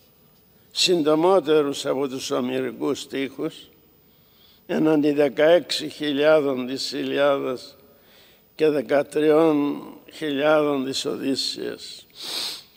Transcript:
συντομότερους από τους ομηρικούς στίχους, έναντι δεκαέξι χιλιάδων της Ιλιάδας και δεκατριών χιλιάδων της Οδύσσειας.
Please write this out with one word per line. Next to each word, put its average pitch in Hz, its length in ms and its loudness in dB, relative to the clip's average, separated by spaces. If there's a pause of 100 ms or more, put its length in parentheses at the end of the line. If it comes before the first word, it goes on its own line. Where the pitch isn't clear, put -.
(720)
συντομότερους 156 1160 2
από 139 220 -2
τους 127 220 -10
ομηρικούς 131 720 -4
στίχους, 139 540 -8 (1120)
έναντι 156 460 2
δεκαέξι 147 760 2
χιλιάδων 143 800 0
της 131 260 -8
Ιλιάδας 139 840 -2 (800)
και 156 140 2
δεκατριών 147 1120 2 (300)
χιλιάδων 147 720 0
της 135 200 -6
Οδύσσειας. - 1000 -6 (720)